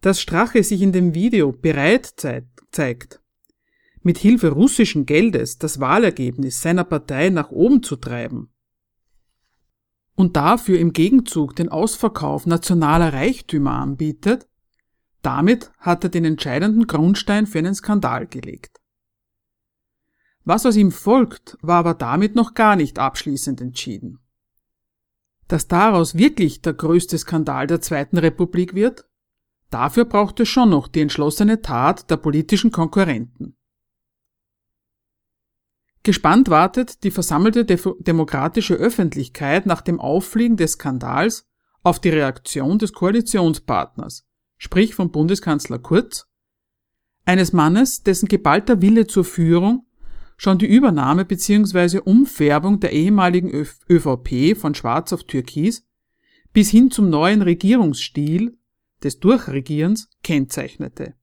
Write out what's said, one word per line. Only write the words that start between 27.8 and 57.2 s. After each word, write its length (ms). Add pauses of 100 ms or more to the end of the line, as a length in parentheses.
Zweiten 360
Republik 560
wird, 360 (640)
dafür 340
braucht 340
es 80
schon 220
noch 180
die 140
entschlossene 600
Tat 480
der 60
politischen 560
Konkurrenten. 840 (2500)
Gespannt 460
wartet 540
die 80
versammelte 540
def-, 340
demokratische 760
Öffentlichkeit 880
nach 160
dem 180
Auffliegen 560
des 180
Skandals 720 (380)
auf 160
die 80
Reaktion 720
des 140
Koalitionspartners, 1300 (300)
sprich 400
von 160
Bundeskanzler 680
Kurz, 460 (1000)
eines 260
Mannes, 520
dessen 260
geballter 520
Wille 260
zur 180
Führung 580 (560)
schon 200
die 80
Übernahme 580
beziehungsweise 760
Umfärbung 760
der 120
ehemaligen 580
Ö-, 160 (240)
Ö 100
V 180
P 360
von 220
schwarz 360
auf 120
türkis 680 (640)
bis 160
hin 220
zum 180
neuen 320